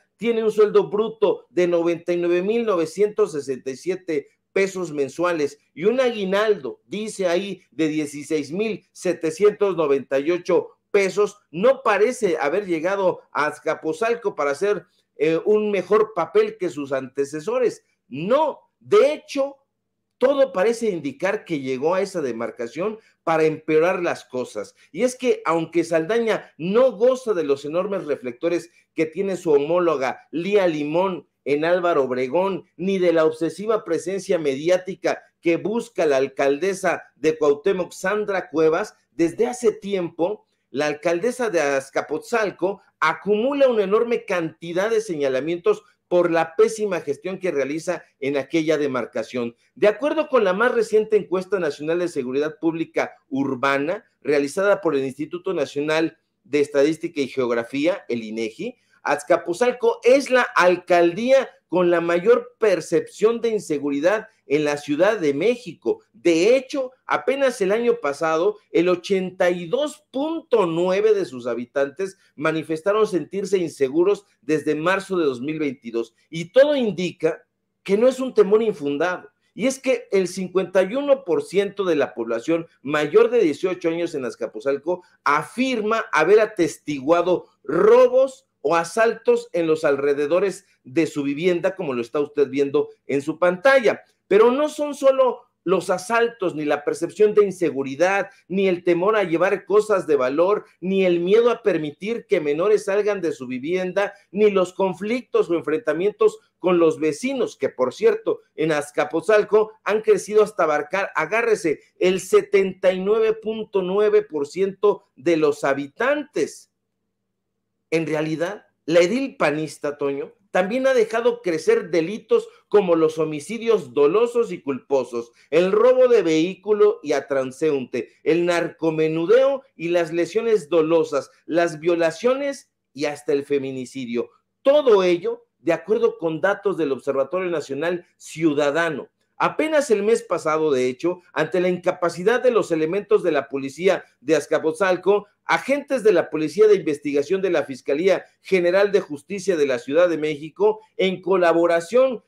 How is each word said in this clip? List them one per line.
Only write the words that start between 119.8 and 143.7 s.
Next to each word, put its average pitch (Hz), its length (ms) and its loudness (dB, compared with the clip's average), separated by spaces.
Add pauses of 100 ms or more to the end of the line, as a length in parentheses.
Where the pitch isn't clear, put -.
Toño, 139 340 -6 (180)
también 208 360 0
ha 269 60 2
dejado 233 480 0
crecer 180 500 0
delitos 196 560 0 (220)
como 185 260 4
los 156 240 2
homicidios 160 760 -2
dolosos 208 580 2
y 156 80 -10
culposos, 127 720 -4 (180)
el 180 220 4
robo 254 360 6
de 233 140 6
vehículo 185 800 2
y 143 100 -4
a 139 140 -2
transeúnte, 131 840 -4 (120)
el 165 240 2
narcomenudeo 165 1160 0 (140)
y 165 120 -8
las 170 240 0
lesiones 190 560 -2
dolosas, 156 640 2 (160)
las 160 340 0
violaciones 214 880 -2 (240)
y 143 120 -4
hasta 147 260 -4
el 139 120 0
feminicidio. 131 880 -6 (320)
Todo 269 400 6
ello 180 420 -2 (140)
de 160 140 -2
acuerdo 226 460 -2
con 160 220 -4
datos 196 360 -2
del 151 160 -2
Observatorio 135 580 -4
Nacional 165 560 -6 (120)
Ciudadano. 151 920 -2 (300)
Apenas 285 520 0
el 202 120 2
mes 226 200 2
pasado, 156 480 -2
de 127 160 2
hecho, 165 340 -4 (120)
ante 156 280 -2
la 180 80 0
incapacidad 180 720 -2
de 247 100 4
los 202 180 0
elementos 175 520 0
de 170 100 0
la 139 160 -2
policía 147 560 -2 (160)